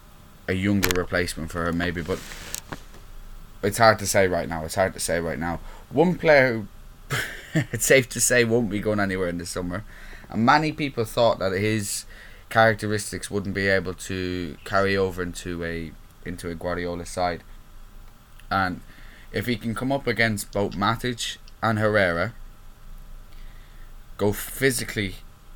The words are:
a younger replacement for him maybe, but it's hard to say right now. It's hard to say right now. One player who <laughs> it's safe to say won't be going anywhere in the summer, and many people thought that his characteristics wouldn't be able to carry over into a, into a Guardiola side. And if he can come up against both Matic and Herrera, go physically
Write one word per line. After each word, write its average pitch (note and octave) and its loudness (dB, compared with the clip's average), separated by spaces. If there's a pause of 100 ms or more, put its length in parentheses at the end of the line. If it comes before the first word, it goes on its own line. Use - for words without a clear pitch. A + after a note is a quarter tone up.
(480)
a F#2+ 0
younger F#2+ 2 (100)
replacement E2+ -2
for E2+ -2
him E2+ 0
maybe, F2 -2
but F2 -4 (1400)
it's G2+ 0
hard A2+ 8
to G2+ -4
say G2 6
right E2+ 0
now. E2 -4
It's E2 -6
hard F#2+ 2
to - -12
say E2+ 0
right D#2+ -4
now. E2+ -2 (300)
One E3 4
player C#3 6
who A2 -4 (420)
<laughs> - -6 (180)
it's A#2 -2
safe C3 6
to A#2+ -4
say B2 6
won't A2+ 4
be G#2 -2
going G#2 0
anywhere F#2+ 0
in F2 -4
the E2+ -6
summer, F2+ -4 (460)
and A2 2
many D3+ 6
people C3+ -2
thought A#2 4
that F#2+ 0
his G#2 0 (440)
characteristics G#2+ 2
wouldn't G2 -2
be G2 2
able F#2 2
to F2+ -4
carry G2 2
over F#2 0
into F2 -6
a, E2 -6 (340)
into E2+ -8
a E2+ -6
Guardiola F2 -4
side. F2 -2 (1080)
And F#2+ 0 (520)
if G#2 -2
he A#2+ 0
can A2+ -4
come B2+ -2
up C3+ -2
against A2 0
both G2+ 0
Matic A2+ -2 (240)
and G#2+ 2
Herrera, G#2 2 (1800)
go G#2 4
physically A2+ -2 (400)